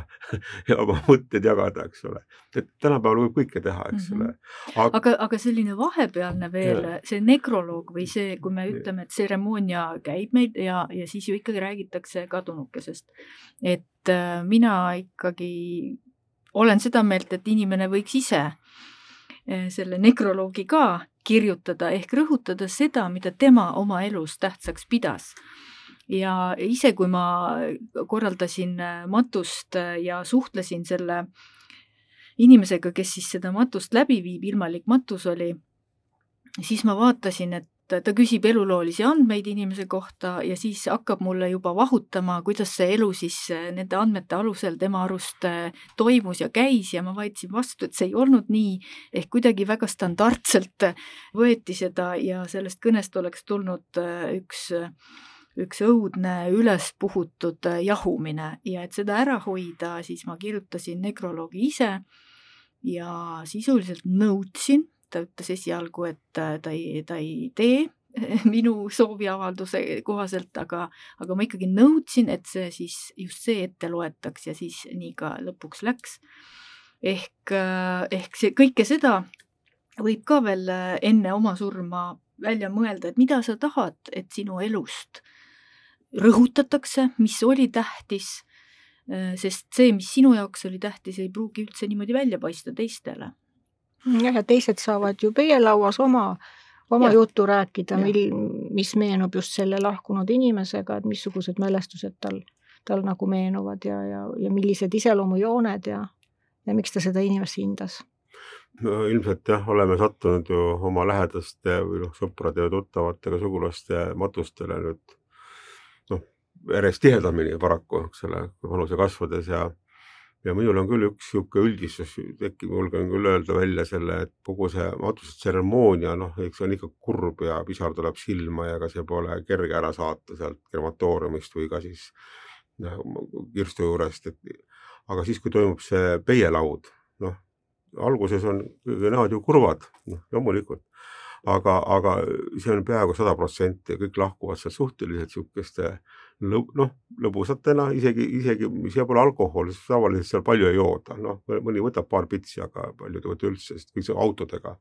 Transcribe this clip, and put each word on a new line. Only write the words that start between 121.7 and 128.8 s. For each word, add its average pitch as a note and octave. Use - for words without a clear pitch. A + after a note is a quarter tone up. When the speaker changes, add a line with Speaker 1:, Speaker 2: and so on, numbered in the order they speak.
Speaker 1:
äkki F#2+
ma F2+
julgen F2+
küll G2
öelda F#2
välja F2+
selle, E2+
et -
kogu F#2+
see F2
matustseremoonia, F#2+
noh, F2
eks F2+
see F#2+
on G2
ikka E2
kurb F#2
ja E2
pisar E2+
tuleb D#2+
silma E2+
ja E2+
ega E2